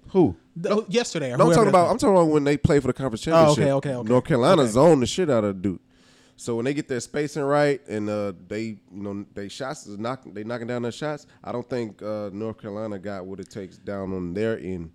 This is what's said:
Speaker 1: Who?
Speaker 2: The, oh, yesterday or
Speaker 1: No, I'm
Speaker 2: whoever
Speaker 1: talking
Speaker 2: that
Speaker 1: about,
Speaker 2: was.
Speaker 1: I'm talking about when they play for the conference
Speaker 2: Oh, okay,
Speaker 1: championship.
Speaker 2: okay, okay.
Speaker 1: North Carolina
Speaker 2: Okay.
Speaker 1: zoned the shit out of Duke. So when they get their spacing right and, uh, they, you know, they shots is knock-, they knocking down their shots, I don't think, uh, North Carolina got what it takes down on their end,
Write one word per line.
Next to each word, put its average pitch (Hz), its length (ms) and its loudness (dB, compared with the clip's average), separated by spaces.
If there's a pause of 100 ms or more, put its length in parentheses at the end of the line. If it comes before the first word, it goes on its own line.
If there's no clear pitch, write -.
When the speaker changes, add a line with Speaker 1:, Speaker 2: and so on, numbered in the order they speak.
(100)
Speaker 1:
Who? 156 240 4 (220)
Speaker 2:
The, 175 140 -4
oh, 214 180 0
yesterday 151 440 -2
or 123 40 -4
Speaker 1:
No, 135 80 6
I'm 165 60 6
Speaker 2:
whoever 185 40 6
Speaker 1:
talking 226 120 6
Speaker 2:
that - 40 4
Speaker 1:
about, 185 140 6
Speaker 2:
was. 156 80 2
Speaker 1:
I'm 208 60 0
talking 196 180 4
about 170 160 6
when 151 120 4
they 143 120 2
play 165 240 4
for 127 80 -2
the 127 60 2
conference 127 340 -6
Speaker 2:
Oh, - 40 -2
okay, 165 140 8
Speaker 1:
championship. 147 300 4
Speaker 2:
okay, 139 180 -4
okay. 117 140 -6
Speaker 1:
North 123 160 4
Carolina 151 380 4
Speaker 2:
Okay. 117 100 2
Speaker 1:
zoned 143 300 6
the 117 40 2
shit 180 240 -2
out 113 140 2
of 98 180 -4
Duke. 92 180 -4 (560)
So 120 200 -6
when 117 80 -4
they 143 100 -2
get 143 140 -8
their 127 100 -4
spacing 147 460 -6
right 143 420 2
and, 104 240 -6
uh, 104 220 -4 (160)
they, 104 140 -6
you 110 160 -10 (120)
know, 101 340 -10 (100)
they 101 140 -12
shots 135 380 -12
is 101 120 -14
knock-, 123 340 -8
they 104 100 -12
knocking 117 240 -8
down 120 160 -6
their 120 80 -4
shots, 151 380 -10 (160)
I 98 80 -8
don't 120 180 -8
think, 117 320 -8
uh, 104 300 -8
North 107 260 -8
Carolina 107 400 -10
got 95 280 -12
what 95 120 -12
it 92 120 -14
takes 92 280 -14
down 95 340 -8
on 90 220 -6
their 110 240 -2
end, 85 360 -10